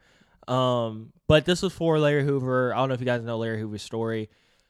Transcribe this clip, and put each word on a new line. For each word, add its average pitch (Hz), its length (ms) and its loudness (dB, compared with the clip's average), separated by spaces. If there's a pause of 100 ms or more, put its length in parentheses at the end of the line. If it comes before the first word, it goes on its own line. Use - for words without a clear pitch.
(480)
Um, 120 640 0 (160)
but 156 180 6
this 180 160 0
was 190 120 -2
for 160 260 2
Larry 147 240 4
Hoover. 127 500 0
I 107 40 -2
don't 131 100 2
know 131 80 -2
if 120 60 -4
you 127 40 -6
guys 123 180 0
know 117 140 -6
Larry 113 220 -4
Hoover's 107 220 -8
story. 113 480 -6 (400)